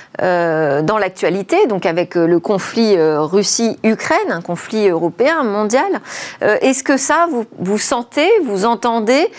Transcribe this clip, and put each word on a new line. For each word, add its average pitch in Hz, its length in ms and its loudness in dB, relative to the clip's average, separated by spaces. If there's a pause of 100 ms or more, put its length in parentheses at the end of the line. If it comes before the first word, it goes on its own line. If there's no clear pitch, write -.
(220)
euh, 160 580 0
dans 156 160 0
l'actualité, 196 720 0
donc 196 180 -2
avec, 175 320 -2
euh, 165 100 4
le 170 140 4
conflit, 208 560 0
euh, 156 240 2
Russie-Ukraine, 220 1080 0
un 170 100 -4
conflit 196 480 -2
européen, 180 540 0
mondial, 233 580 -2 (420)
euh, 208 200 2
est-ce 262 200 0
que 277 140 2
ça, 302 340 2
vous, 240 140 -4 (140)
vous 196 200 -2
sentez, 269 500 0 (160)
vous 202 200 -2
entendez, 233 640 2 (100)